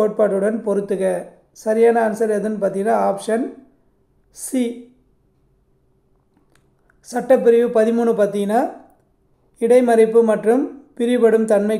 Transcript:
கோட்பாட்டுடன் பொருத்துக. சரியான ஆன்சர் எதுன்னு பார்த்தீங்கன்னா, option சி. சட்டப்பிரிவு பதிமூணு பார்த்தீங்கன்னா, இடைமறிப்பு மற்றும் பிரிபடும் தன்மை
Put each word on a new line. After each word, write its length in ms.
கோட்பாட்டுடன் 580
பொருத்துக. 440
சரியான 420
ஆன்சர் 320
எதுன்னு 260
பார்த்தீங்கன்னா, 320
option 340
சி. 180
சட்டப்பிரிவு 640
பதிமூணு 460
பார்த்தீங்கன்னா, 400
இடைமறிப்பு 560
மற்றும் 320
பிரிபடும் 520
தன்மை 300